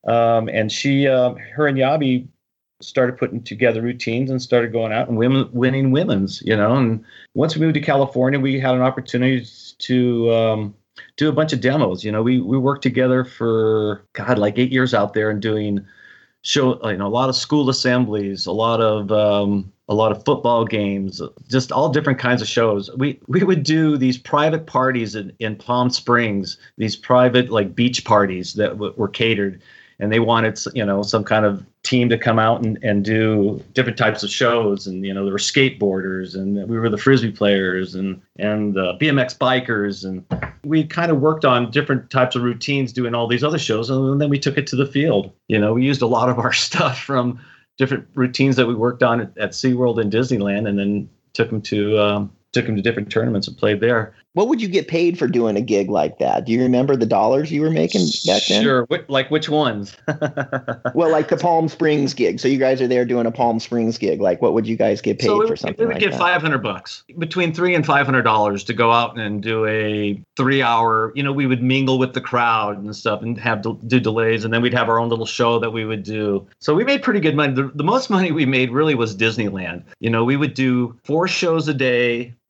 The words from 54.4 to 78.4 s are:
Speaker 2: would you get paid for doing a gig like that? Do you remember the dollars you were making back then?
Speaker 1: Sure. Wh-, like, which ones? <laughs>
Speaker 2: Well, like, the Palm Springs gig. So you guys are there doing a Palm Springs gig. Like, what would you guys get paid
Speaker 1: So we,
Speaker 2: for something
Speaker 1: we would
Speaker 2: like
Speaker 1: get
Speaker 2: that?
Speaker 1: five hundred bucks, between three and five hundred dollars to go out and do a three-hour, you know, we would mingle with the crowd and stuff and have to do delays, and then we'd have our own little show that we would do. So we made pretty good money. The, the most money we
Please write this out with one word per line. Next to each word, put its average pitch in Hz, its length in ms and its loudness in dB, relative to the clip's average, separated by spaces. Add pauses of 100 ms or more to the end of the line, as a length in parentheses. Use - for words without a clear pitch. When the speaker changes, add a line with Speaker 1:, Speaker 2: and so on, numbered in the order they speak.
Speaker 2:
would 247 120 0
you 208 60 -4
get 175 200 -2
paid 170 300 0
for 143 100 0
doing 113 300 2
a 107 40 0
gig 101 280 0
like 80 300 0
that? - 260 0
Do 113 60 -2
you 120 100 2
remember 127 340 2
the 117 120 0
dollars 120 440 2
you 147 80 -2
were 156 120 0
making 170 340 0 (220)
back 202 200 2
then? 101 140 2
Speaker 1:
Sure. 127 240 2
Wh-, 160 240 -6
like, 135 220 -2
which 151 180 -2
ones? 123 520 -2
<laughs> - 40 -14 (880)
Speaker 2:
Well, 160 180 2
like, 151 160 2
the 180 100 0
Palm 165 300 2
Springs 147 460 0
gig. 95 260 0
So 135 80 0
you 135 100 2
guys 131 240 2
are 127 60 2
there 123 160 2
doing 120 220 0
a 117 60 0
Palm 117 280 0
Springs 113 380 -2
gig. 95 240 -2
Like, 92 200 2
what 98 120 2
would 110 140 0
you 113 100 -2
guys 104 240 0
get 104 180 -2
paid - 80 0
Speaker 1:
So 214 120 2
we, 440 80 2
Speaker 2:
for - 80 0
something - 240 -6
Speaker 1:
we 233 80 2
would - 80 -2
Speaker 2:
like - 60 -2
Speaker 1:
get 202 100 0
Speaker 2:
that? - 80 -6
Speaker 1:
five 175 220 2
hundred 147 180 0
bucks, - 440 -8 (140)
between 165 360 -2
three 180 220 0
and 156 100 2
five 139 200 4
hundred 127 180 2
dollars 104 420 2
to 117 80 -4
go 117 180 2
out 117 260 2
and 104 240 -6
do 110 240 -2
a 107 560 -2 (140)
three-hour, 117 800 2
you 139 80 -4
know, 139 100 -2
we 139 140 0
would 127 140 0
mingle 131 360 2
with 127 160 0
the 127 80 -4
crowd 113 560 0
and 101 180 -10
stuff 104 260 -2
and 113 180 -6
have 110 240 -2
to 113 240 -4
do 127 120 4
delays, 113 460 0
and 113 80 -2
then 117 80 2
we'd 123 120 2
have 117 160 0
our 113 100 4
own 117 100 0
little 113 160 -2
show 117 340 0
that 113 120 -2
we 113 120 -4
would 107 200 -6
do. 104 440 -4 (120)
So 151 140 0
we 196 100 2
made - 200 0
pretty 208 160 0
good 151 160 2
money. 143 180 2
The, 131 200 -2
the 147 100 -4
most 247 260 0
money 185 220 2
we 151 140 0